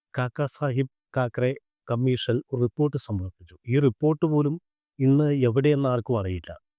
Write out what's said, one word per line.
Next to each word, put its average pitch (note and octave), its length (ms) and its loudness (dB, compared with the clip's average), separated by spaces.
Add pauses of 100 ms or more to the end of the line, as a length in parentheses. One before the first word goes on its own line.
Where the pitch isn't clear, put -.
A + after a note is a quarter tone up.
(140)
കാക്ക B2+ 320 -4
സാഹിബ് C3+ 460 -4 (200)
കാക്കറെ B2+ 400 -2 (360)
കമ്മീഷൻ A#2+ 540 0
ഒരു B2 200 -6
റിപ്പോർട്ട് C#3 360 0
സമർപ്പിച്ചു. F#2 560 -8 (120)
ഈ A#2 120 0
റിപ്പോർട്ട് D3+ 480 2
പോലും D3 280 0 (440)
ഇന്ന് C#3 300 4 (140)
എവിടെയെന്ന് C#3 460 2
ആർക്കും B2 300 -2
അറിയില്ല. F#2 320 -6 (280)